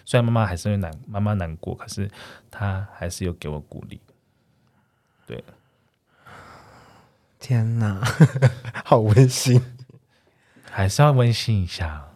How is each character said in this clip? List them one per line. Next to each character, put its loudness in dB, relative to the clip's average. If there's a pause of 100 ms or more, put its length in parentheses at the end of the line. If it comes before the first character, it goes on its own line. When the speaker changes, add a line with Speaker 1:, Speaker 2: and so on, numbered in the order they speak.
Speaker 1:
虽 0
然 2
妈 0
妈 2
还 -4
是 -6
会 0
难-， -4 (140)
妈 -6
妈 0
难 -4
过， -10
可 -16
是 -8 (400)
她 -6
还 -8
是 -10
有 -2
给 -10
我 -8
鼓 -16
励。 -18 (1200)
对。 -16 (2000)
Speaker 2:
天 0
哪， -2 (360)
<laughs> 0
好 4
温 6
馨。 4 (1080)
Speaker 1:
还 -2
是 0
要 6
温 4
馨 0
一 -6
下。 -8 (100)